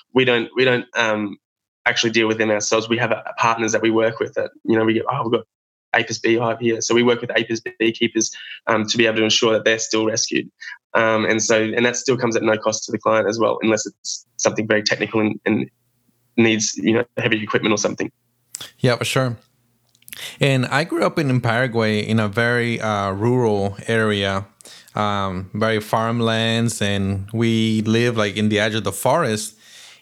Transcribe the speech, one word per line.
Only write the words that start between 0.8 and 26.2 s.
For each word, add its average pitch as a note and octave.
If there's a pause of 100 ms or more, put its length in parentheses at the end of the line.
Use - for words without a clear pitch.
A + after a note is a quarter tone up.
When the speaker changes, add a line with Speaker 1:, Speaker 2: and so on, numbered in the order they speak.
Speaker 1:
um, G#2+ (480)
actually A#2+
deal A2+
with A2
them A2
ourselves. A2
We A#2
have, A#2
uh, - (160)
partners A2+
that A2
we A2+
work A2+
with -
that, - (140)
you A2+
know, A2+
we A2
get, A2+
"Oh, B2
we've A#2
got - (460)
APIS A#2
beehive A2+
here." A2+
So -
we A#2+
work A#2+
with A#2+
APIS A2+ (180)
beekeepers, A2+ (380)
um, A2
to A2+
be A#2
able A2
to A2+
ensure A2
that G#2+
they're A2+
still A2
rescued. - (440)
Um, A2
and A2
so, A2
and A2+
that A#2+
still B2+
comes A#2
at G#2
no A2
cost A2
to -
the A2+
client A2
as A2
well, A2+
unless G#2+
it's - (100)
something A#2
very G#2+
technical A2
and, G#2+
and G#2+ (640)
needs, A2+
you -
know, A#2 (100)
heavy G#2+
equipment G#2+
or G#2
something. G#2 (680)
Speaker 2:
Yeah, A#2+
for A#2
sure. B2+ (1040)
And C3+
I C#3
grew E4
up -
in, D3
in B2+
Paraguay A2+
in G#2+
a G#2+
very, A#2
uh, G2+
rural G#2 (100)
area, G2+ (480)
um, G2
very A2
farmlands, A2+